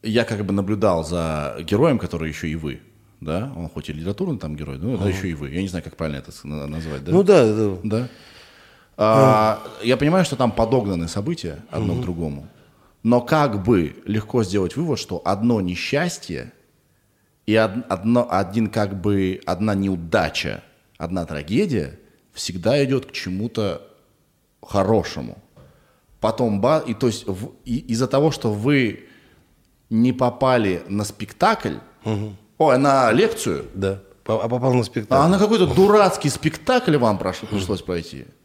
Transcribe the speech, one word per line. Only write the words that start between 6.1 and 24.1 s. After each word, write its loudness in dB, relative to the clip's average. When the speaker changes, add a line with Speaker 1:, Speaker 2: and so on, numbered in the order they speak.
Speaker 1:
это -14
с-, -20
на-, -8
назвать, -8
да? -2
Speaker 2:
Ну 6
да, 6
да. 0
Speaker 1:
Да? -2
А, 6
Speaker 2:
Ага. -14
Speaker 1:
я 2
понимаю, 4
что -4
там 2
подогнаны 0
события -6
одно -2
к -2
Speaker 2:
Мгм. -4
Speaker 1:
другому. -6
Но 4
как 0
бы 2
легко -2
сделать -2
вывод, -2
что -8
одно 0
несчастье -4
и 2
од-, 0
одно, 0
один 0
как -2
бы, 0
одна -2
неудача, -2
одна -4
трагедия -2
всегда 0
идет 0
к -20
чему-то -4